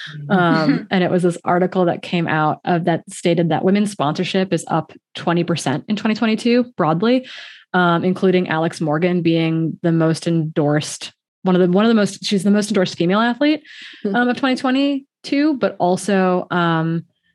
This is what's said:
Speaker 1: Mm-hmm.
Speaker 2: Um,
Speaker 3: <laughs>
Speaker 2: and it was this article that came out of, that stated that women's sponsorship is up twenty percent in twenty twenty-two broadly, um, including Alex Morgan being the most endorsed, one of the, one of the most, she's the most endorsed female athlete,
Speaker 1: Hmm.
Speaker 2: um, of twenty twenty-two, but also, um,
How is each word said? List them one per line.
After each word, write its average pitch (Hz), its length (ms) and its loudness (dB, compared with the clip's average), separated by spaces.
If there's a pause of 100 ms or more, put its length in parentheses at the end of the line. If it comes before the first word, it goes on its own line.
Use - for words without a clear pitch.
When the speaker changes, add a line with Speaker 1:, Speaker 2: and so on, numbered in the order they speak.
(160)
Speaker 1:
Mm-hmm. 147 160 -10
Speaker 2:
Um, 175 560 2
Speaker 3:
<laughs> - 40 -20
Speaker 2:
and 185 120 2
it 170 60 0
was 175 140 0
this 175 200 0
article 180 420 0
that - 180 -2
came 170 240 -2
out 156 380 0
of, 175 200 0
that 165 260 0
stated 170 380 0
that 160 160 0
women's 202 260 2
sponsorship 175 600 -2
is 160 140 -2
up 156 260 -4 (220)
twenty 170 280 0
percent 156 440 -4
in 214 80 -2
twenty 220 180 -2
twenty-two 233 520 0 (120)
broadly, 214 500 2 (460)
um, 175 320 2
including 185 420 2
Alex 160 320 -2
Morgan 170 440 0
being 165 580 0
the 170 100 0
most 160 360 0
endorsed, 156 840 -2 (280)
one 185 140 2
of 180 80 4
the, 180 120 2
one 202 80 4
of 226 60 4
the 233 60 4
most, 202 280 0
she's 196 200 -2
the 202 80 2
most 208 180 2
endorsed 202 260 0
female 185 240 0
athlete, 285 440 0 (400)
Speaker 1:
Hmm. 202 120 -2
Speaker 2:
um, 247 140 2
of 240 80 -2
twenty 254 180 0
twenty-two, 277 1000 -2
but 196 220 -2
also, 185 720 0
um, 165 540 0 (280)